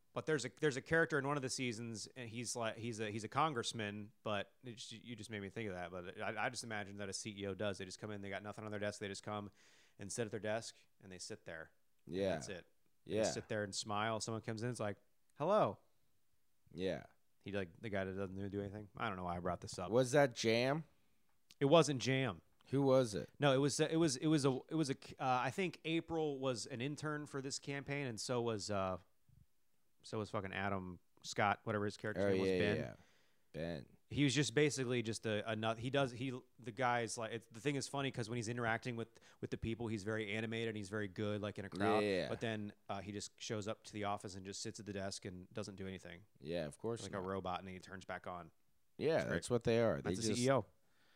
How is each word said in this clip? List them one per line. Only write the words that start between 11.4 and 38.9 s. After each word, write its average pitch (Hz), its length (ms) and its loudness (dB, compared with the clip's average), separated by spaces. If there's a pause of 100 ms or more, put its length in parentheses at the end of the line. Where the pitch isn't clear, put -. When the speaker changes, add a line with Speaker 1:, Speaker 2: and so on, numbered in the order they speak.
Speaker 1:
there. 80 240 -12 (380)
And 78 80 -6
Speaker 2:
Yeah. 95 140 4
Speaker 1:
that's 80 200 -2
it. 87 160 -10 (400)
They 92 100 -2
Speaker 2:
Yeah. 110 80 4
Speaker 1:
sit 104 240 0
there 107 160 -2
and 98 120 -6
smile. 110 460 0
Someone 113 200 -4
comes 110 220 -4
in, 120 60 0
it's 120 100 -6
like, 104 180 -2 (400)
"Hello." 156 400 4 (960)
Speaker 2:
Yeah. 85 300 -2 (400)
Speaker 1:
He, 101 80 -8
like, 98 180 -2 (120)
the 113 80 -6
guy 98 160 0
that 95 120 -4
doesn't 98 320 -4
do 98 120 -2
anything. 101 260 -8 (100)
I 117 120 0
don't 95 80 -4
know 92 80 -4
why 87 100 -2
I 90 40 -2
brought 87 220 -2
this - 160 -8
up. 90 140 -4
Speaker 2:
Was 123 220 6
that 143 220 8
Jam? 127 500 2 (720)
Speaker 1:
It 143 60 4
wasn't 147 360 8
Jam. 127 400 2 (300)
Speaker 2:
Who 139 100 4
was 131 320 8
it? 85 160 -2 (100)
Speaker 1:
No, 139 140 8
it 131 40 6
was, 139 220 4
uh, 156 120 4
it - 60 2
was, 160 180 6
it 156 120 0
was 156 180 6
a, 131 120 4 (120)
it 160 60 -2
was 160 140 2
a, 135 40 0 (260)
uh, 127 240 4
I 131 80 2
think 185 340 -2
April 160 540 0
was 127 260 0
an 127 160 -6
intern 147 460 -4
for 139 140 -6
this 135 180 -4
campaign, 143 480 -4
and 110 120 -4
so 123 220 0
was, 110 300 0
uh, 95 260 2 (1040)
so - 140 -6
was 104 120 -2
fucking 95 240 -2
Adam 95 440 -2 (240)
Scott, 104 440 2
whatever 107 200 2
his 104 120 -4
character's 104 280 0
Speaker 2:
Oh, 101 60 6
Speaker 1:
name 95 100 6
was, 95 80 4
Speaker 2:
yeah, 92 100 4
Speaker 1:
Ben. 101 180 4
Speaker 2:
yeah. 64 160 -4 (600)
Ben. 78 320 -6 (280)
Speaker 1:
He 123 100 4
was 135 100 6
just 117 220 2
basically 127 460 2
just 110 240 -2
a, 107 240 0
a 110 60 2
nut-, 110 240 0
he 120 100 -2
does, 135 220 2
he, 123 200 -4 (320)
the 123 80 -8
guy's 120 460 2
like, 110 160 -4
it's, 113 180 -8
the 117 80 -12
thing 143 160 0
is 127 120 -2
funny 139 240 0
'cause 113 180 -4
when 120 80 -2
he's 110 100 -2
interacting 117 480 0